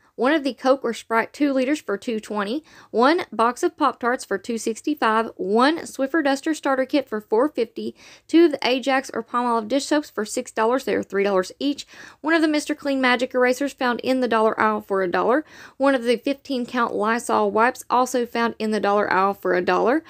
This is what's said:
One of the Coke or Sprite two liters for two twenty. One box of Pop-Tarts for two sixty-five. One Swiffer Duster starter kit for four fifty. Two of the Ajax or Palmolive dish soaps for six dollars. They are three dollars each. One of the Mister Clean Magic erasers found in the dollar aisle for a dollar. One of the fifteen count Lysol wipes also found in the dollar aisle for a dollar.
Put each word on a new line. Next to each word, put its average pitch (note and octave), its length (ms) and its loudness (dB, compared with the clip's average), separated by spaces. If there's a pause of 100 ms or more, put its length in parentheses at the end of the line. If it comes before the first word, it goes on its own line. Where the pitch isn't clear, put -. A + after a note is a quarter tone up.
(160)
One B3+ 160 0
of D#4+ 100 0
the C4+ 120 -4
Coke C4 280 2
or A3+ 120 -4
Sprite - 380 -2
two C#4+ 200 0
liters C4+ 280 0
for G3+ 160 -6
two A3 220 -6
twenty. G#3 460 -6 (260)
One C#4 400 2
box A#3 320 0
of F4 140 -2
Pop-Tarts B3 480 -2
for G3 140 -4
two A3+ 200 -6
sixty-five. A3+ 760 -2
One A#3+ 440 2
Swiffer C4+ 440 -2
Duster C#4 300 -2
starter C4 320 -2
kit C4+ 220 -2
for G#3+ 120 -6
four A3+ 280 0
fifty. A3+ 460 -6 (320)
Two E4+ 200 6
of D4 60 2
the C4+ 140 -4
Ajax C4 460 0
or A#3 100 -4
Palmolive A#3+ 460 -2
dish C4+ 160 0
soaps D4+ 260 -2
for G#3 140 -6
six B3 260 -8
dollars. A#3 340 0
They G3+ 100 -2
are G3 80 0
three G3 200 -2
dollars F#3+ 380 0
each. C#4+ 260 -4 (340)
One D#4 140 0
of D#4+ 80 4
the D#4+ 60 4
Mister D4+ 260 -2
Clean C#4 260 -4
Magic B3+ 340 0
erasers B3+ 400 0
found B3 260 -2
in C4 200 0
the B3+ 80 0
dollar A3 300 2
aisle G#3+ 220 2
for F#3+ 220 -2
a F3+ 80 -2
dollar. G3+ 340 0 (320)
One C4+ 180 2
of A#3+ 80 -2
the A#3+ 140 0
fifteen C4+ 480 -4
count A#3+ 300 -4
Lysol G#3+ 560 0
wipes A3 400 0
also B3 360 0
found A#3 320 -2
in A3 120 -4
the G#3+ 100 0
dollar G3+ 320 2
aisle G3 220 2
for F#3 200 -2
a F3+ 80 2
dollar. F#3 480 2